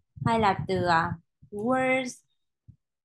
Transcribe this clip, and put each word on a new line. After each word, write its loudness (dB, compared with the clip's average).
Hay 2
là 2
từ, 0
à, 2
words. -2